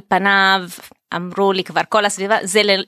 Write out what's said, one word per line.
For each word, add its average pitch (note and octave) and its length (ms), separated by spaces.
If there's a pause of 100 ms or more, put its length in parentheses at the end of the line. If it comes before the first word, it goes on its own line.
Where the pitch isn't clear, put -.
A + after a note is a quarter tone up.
פניו F#3+ 540 (540)
אמרו F3+ 380
לי F#3 100
כבר E3 260
כל G#3+ 160
הסביבה, G3+ 380
"זה G3+ 200
ל-, G3 240